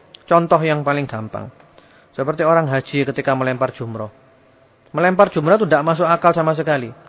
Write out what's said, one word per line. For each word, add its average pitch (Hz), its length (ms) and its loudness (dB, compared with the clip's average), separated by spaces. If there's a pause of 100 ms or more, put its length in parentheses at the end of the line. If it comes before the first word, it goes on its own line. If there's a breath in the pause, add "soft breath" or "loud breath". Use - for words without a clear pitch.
(260)
Contoh 170 400 2
yang 147 160 0
paling 143 240 -2
gampang. 107 400 -10 (640 soft breath)
Seperti 147 320 -4
orang 160 240 4
haji 135 400 -2
ketika 131 320 -2
melempar 127 320 -2
jumroh. 110 400 -10 (840)
Melempar 185 340 4
jumroh 175 320 2
itu 190 80 -2
ndak 147 160 2
masuk 165 240 0
akal 170 240 2
sama 160 240 0
sekali. 143 320 -2 (200)